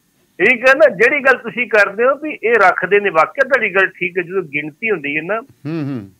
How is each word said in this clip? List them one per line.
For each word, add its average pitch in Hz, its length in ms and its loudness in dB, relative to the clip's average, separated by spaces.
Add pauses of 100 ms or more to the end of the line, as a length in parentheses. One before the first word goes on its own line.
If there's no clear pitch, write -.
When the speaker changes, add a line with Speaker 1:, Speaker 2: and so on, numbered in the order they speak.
(420)
Speaker 1:
ਠੀਕ 226 260 2
ਹੈ 269 60 6
ਨਾ, 269 220 4
ਜਿਹੜੀ 262 240 2
ਗੱਲ 254 180 2
ਤੁਸੀਂ 226 300 -8
ਕਰਦੇ 202 380 0
ਹੋ 277 100 2
ਵੀ 294 280 -10
ਇਹ 233 100 2
ਰੱਖਦੇ 190 460 2
ਨੇ, 202 100 -2
ਵਾਕਿਆ 247 400 0
ਤੁਹਾਡੀ 220 260 2
ਗੱਲ 190 120 2
ਠੀਕ 180 300 -8
ਹੈ। 180 60 -4
ਜਦੋਂ 180 200 -6
ਗਿਣਤੀ 147 480 -8
ਹੁੰਦੀ 147 260 -4
ਹੈ 156 40 -4
ਨਾ, 202 200 -6
Speaker 2:
ਹੂੰ, 160 420 -10
ਹੂੰ। 123 260 -8 (100)